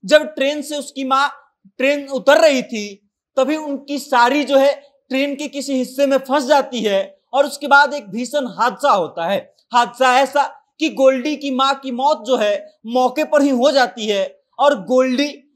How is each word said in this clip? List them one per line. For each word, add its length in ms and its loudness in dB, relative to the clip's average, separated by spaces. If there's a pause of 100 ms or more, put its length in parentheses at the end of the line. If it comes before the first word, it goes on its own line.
जब 240 4
ट्रेन 340 -4
से 160 -8
उसकी 260 -10
माँ 260 0 (480)
ट्रेन 300 0
उतर 340 2
रही 220 4
थी 220 -8 (520)
तभी 180 0
उनकी 440 -8
सारी 440 2
जो 140 2
है 160 4 (380)
ट्रेन 240 -2
के 120 -8
किसी 260 -8
हिस्से 320 0
में 120 2
फंस 260 -2
जाती 380 0
है 180 0 (340)
और 120 0
उसके 220 -10
बाद 260 4
एक 160 -10
भीषण 380 -6 (100)
हादसा 340 0
होता 360 -2
है। 100 -2 (360)
हादसा 460 2
ऐसा 240 0 (360)
कि 120 0
गोल्डी 440 2
की 160 -8
माँ 240 0
की 160 -12
मौत 360 0
जो 100 0
है 180 0 (300)
मौके 380 0
पर 180 2
ही 100 2
हो 200 2
जाती 360 0
है 180 0 (340)
और 160 4 (100)
गोल्डी 480 0 (220)